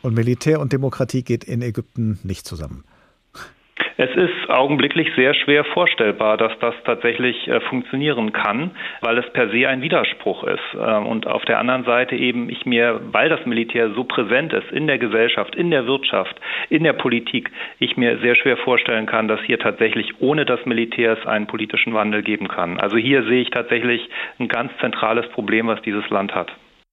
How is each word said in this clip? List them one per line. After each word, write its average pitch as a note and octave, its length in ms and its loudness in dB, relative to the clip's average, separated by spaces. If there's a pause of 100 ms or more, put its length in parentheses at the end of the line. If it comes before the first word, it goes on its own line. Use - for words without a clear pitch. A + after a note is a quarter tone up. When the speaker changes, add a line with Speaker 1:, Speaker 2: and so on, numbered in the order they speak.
Speaker 1:
Und A#2 140 0
Militär B2 440 2
und C#3 140 0
Demokratie C3 500 -2
geht A#2 200 -2
in A#2+ 180 -4
Ägypten A2+ 640 -4
nicht F#2+ 240 -8
zusammen? C#2 360 -12 (1120)
Speaker 2:
Es - 180 2
ist - 340 0
augenblicklich C#3+ 680 2
sehr C3 200 4
schwer C#3+ 280 6
vorstellbar, A2 760 2
dass A2 220 2
das A#2 140 0 (120)
tatsächlich, A#2+ 640 0
äh, A#2+ 140 2
funktionieren C3 680 -2
kann, B2 400 -2 (300)
weil A#2 180 2
es A#2+ 120 -6
per A#2+ 180 2
se B2 180 2
ein C3 140 0
Widerspruch C3+ 640 -2
ist. - 200 -2 (100)
Ähm, G#2+ 320 0
und A2+ 220 -4
auf A#2+ 180 -2
der A2+ 140 2
anderen B2+ 240 0
Seite B2 320 0
eben A#2+ 340 -2
ich - 160 -10
mir, A#2 340 2 (120)
weil A#2+ 180 4
das D#3+ 160 0
Militär A#2 480 0
so B2 100 -2
präsent B2+ 500 0
ist - 180 -4
in D#3 160 -2
der C#3 100 2
Gesellschaft, A2+ 580 0
in F3 140 0
der C3+ 160 2
Wirtschaft, B2 540 -2 (300)
in D#3+ 140 2
der C#3+ 100 4
Politik, A#2+ 580 -2 (260)
ich - 180 -2
mir A#2+ 240 2
sehr A#2+ 160 4
schwer A#2+ 220 4
vorstellen A#2 480 0
kann, A2 220 0
dass G#2+ 140 0
hier A#2 180 -2
tatsächlich A2 600 0
ohne D3 260 2
das B2 200 0
Militär A#2 540 2
es - 80 -8
einen G#2+ 180 0
politischen G#2+ 480 -2
Wandel G#2+ 300 0
geben G#2 240 -2
kann. F2 320 -4
Also G2+ 180 2
hier C3+ 260 4
sehe B2 180 2
ich - 100 -4
tatsächlich A#2+ 580 -2 (300)
ein A#2+ 80 -2
ganz A#2+ 320 -4
zentrales A#2 500 0
Problem, A2 380 0
was G#2+ 160 0
dieses G#2 260 -4
Land G2+ 240 -2
hat. F2+ 180 -4 (420)